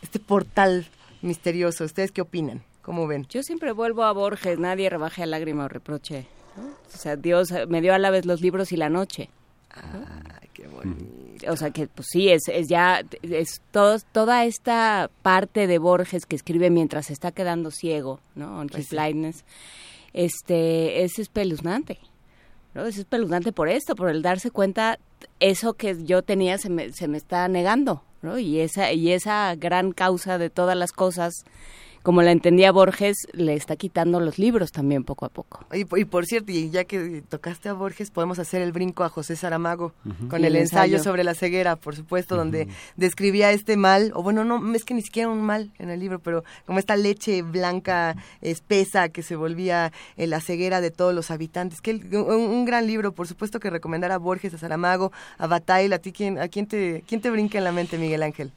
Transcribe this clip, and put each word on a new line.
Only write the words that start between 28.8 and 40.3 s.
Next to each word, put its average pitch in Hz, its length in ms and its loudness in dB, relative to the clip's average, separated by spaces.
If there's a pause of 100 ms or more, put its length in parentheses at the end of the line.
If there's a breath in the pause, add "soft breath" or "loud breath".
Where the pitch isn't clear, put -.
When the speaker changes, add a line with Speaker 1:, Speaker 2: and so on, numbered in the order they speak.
Speaker 2:
y 165 180 2
esa 196 440 0
gran 180 360 0
causa 185 460 0
de 170 120 -2
todas 180 280 0
las 175 140 -2
cosas, 175 420 0 (680 loud breath)
como 175 200 6
la 175 100 10
entendía 175 400 8
Borges, 190 460 6 (160)
le 156 220 0
está 151 200 -4
quitando 175 460 0
los 160 180 -2
libros 208 320 2
también 139 320 0
poco - 220 -8
a 127 40 -8
poco. - 440 -16
Speaker 1:
Y 196 100 -2
po-, 170 140 0
y 202 80 4
por 175 200 0
cierto, 214 280 -4
y 160 160 -2
ya 180 160 -2
que 170 420 -6
tocaste 170 400 -10
a 202 60 -6
Borges, 196 360 -8
podemos 175 300 -2
hacer 180 220 -4
el 175 100 -2
brinco 180 320 -2
a 165 60 0
José 165 260 -8
Saramago 170 560 -4 (140)
Speaker 3:
Ujú. 107 240 -8
Speaker 1:
con 165 120 0